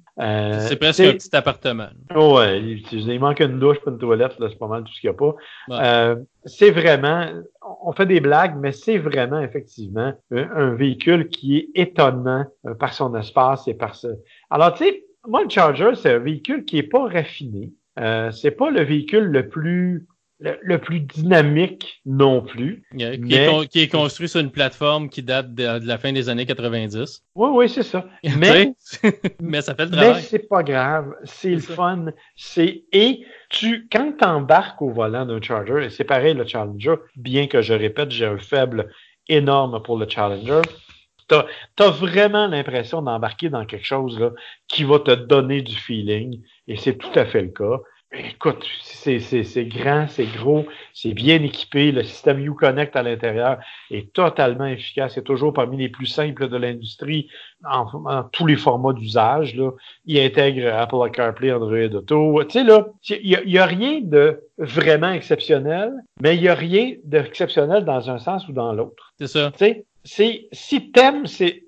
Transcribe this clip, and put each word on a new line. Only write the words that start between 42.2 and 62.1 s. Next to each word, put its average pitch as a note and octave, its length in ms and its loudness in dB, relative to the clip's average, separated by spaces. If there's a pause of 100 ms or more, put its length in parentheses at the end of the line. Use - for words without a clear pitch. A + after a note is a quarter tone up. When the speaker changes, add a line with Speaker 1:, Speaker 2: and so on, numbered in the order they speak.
Speaker 1:
l'impression C#3 520 -4
d'embarquer A2+ 480 -6
dans B2 160 -6
quelque G#2 220 -12
chose, C3 340 -4
là, A#2 100 0 (380)
qui D#3 160 -4
va C#3+ 140 6
te C#3+ 160 4
donner C3 480 2
du A2+ 120 -12
feeling, A2 680 -6 (260)
et A2+ 80 -10
c'est B2+ 220 -2
tout - 200 -2
à D#3+ 60 4
fait - 160 0
le F2+ 80 -6
cas. G#2+ 320 -4 (360)
Écoute, - 480 -4 (160)
c'est, - 380 -6
c'est, A2+ 240 -4
c'est A#2 220 -6
grand, C#3 420 -2
c'est C3+ 200 -4 (100)
gros, C#3+ 280 0 (280)
c'est A2+ 220 -8
bien D3 280 4
équipé. C#3+ 480 0
Le B2+ 140 -2
système C#3 340 0
Uconnect C#3+ 560 0
à C3 80 0
l'intérieur A#2 560 -2 (320)
est G#2 220 -10
totalement C#3 540 0
efficace. C3 500 -8
C'est B2+ 80 -8
toujours C#3 280 0
parmi C3 260 -2
les C3 100 -4
plus B2+ 180 -12
simples C#3+ 400 -4
de B2 100 -6
l'industrie B2 720 -8 (360)
en, C3 220 -4 (220)
en C3+ 140 -4
tous - 240 -4
les D3+ 80 6
formats B2+ 380 2
d'usage, A#2 640 0
là. C3 160 -2 (320)
Il D#3 160 -2
intègre C3 520 2
Apple A#2 400 0
CarPlay, A#2+ 380 0
Android A2+ 420 0
Auto. D3+ 520 2